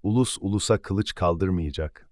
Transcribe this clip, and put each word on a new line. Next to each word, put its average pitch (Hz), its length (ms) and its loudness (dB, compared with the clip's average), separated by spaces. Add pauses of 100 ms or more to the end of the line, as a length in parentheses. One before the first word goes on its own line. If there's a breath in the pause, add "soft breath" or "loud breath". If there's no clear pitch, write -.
Ulus 113 380 2
ulusa 101 420 0
kılıç 101 320 -2
kaldırmayacak 85 960 -2